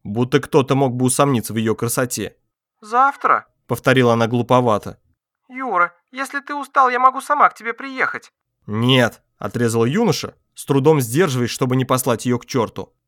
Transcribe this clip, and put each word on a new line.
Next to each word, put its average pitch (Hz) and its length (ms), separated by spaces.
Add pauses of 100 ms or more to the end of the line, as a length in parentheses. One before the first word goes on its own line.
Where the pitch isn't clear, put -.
Будто 123 380
кто-то 139 340
мог 135 180
бы 127 120
усомниться 127 480
в - 20
ее 110 180
красоте. 117 600 (460)
«Завтра?» 220 640 (220)
повторила 123 460
она 117 140
глуповато. 120 720 (480)
«Юра, 226 460 (180)
если 269 300
ты 285 120
устал, 269 360
я 247 100
могу 254 220
сама 262 280
к - 60
тебе 233 180
приехать». 262 600 (340)
«Нет», 117 540 (160)
отрезал 113 480
юноша, 170 500 (180)
с - 120
трудом 143 340
сдерживаясь, 127 500
чтобы 127 280
не 131 80
послать 127 400
ее 123 140
к - 60
черту. - 460 (160)